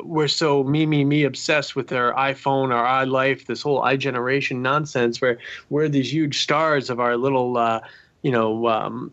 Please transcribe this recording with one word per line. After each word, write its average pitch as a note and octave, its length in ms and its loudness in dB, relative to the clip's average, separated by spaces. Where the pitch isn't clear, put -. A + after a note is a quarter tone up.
we're D#3 260 0
so C#3+ 360 2
me, D3+ 220 2
me, D3 180 2
me D3 200 2
obsessed C#3 520 -2
with C3 160 -6
our B2 220 0
iPhone, C3+ 580 0
our B2+ 320 2
iLife, C3 400 0
this A2+ 160 -6
whole C3+ 220 0
iGeneration C3 800 0
nonsense C3 600 0
where B2 180 2
we're D3+ 220 0
these C3+ 220 0
huge D3+ 280 -2
stars D3+ 480 0
of B2 120 -4
our A#2+ 180 2
little, B2 400 0
uh, A2+ 220 2
you D3 80 0
know, A2+ 380 0
um, A2 440 -2